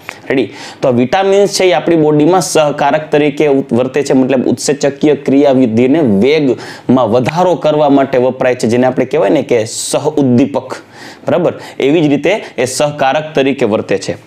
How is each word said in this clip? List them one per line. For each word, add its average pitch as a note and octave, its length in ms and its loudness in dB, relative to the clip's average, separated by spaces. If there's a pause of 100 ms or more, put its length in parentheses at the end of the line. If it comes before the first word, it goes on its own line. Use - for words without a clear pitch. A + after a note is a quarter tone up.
(300)
Ready? C3 200 -2 (320)
તો D3 60 0
આ C3 40 2
vitamins G3 680 2
છે, F#3+ 60 2
એ F3+ 60 4
આપણી E3 240 0
બોડીમાં D#3 460 2
સહકારક D3+ 680 0
તરીકે D3+ 360 0
ઉત-, C3+ 280 0
વર્તે B2+ 280 0
છે, D3 100 -2
મતલબ C3 320 2
ઉત્સેચકીય C#3+ 680 0
ક્રિયાવિધિને C3 840 2
વેગમાં B2 1120 0
વધારો D#3 440 0
કરવા D3+ 340 0
માટે C3+ 280 2
વપરાય B2+ 380 0
છે, B2 120 -2
જેને B2 200 2
આપણે B2+ 180 0
કહેવાય E3+ 240 0
ને D#3 120 2
કે A2+ 240 0
સહઉદ્દીપક. C3 1080 -2 (540)
બરાબર? D3+ 260 0 (260)
એવી D3 220 2
જ D3 80 0
રીતે D#3+ 340 0 (140)
એ B2+ 80 0
સહકારક D3 720 -2
તરીકે C3 300 0
વર્તે G#2 320 -2
છે. - 300 -8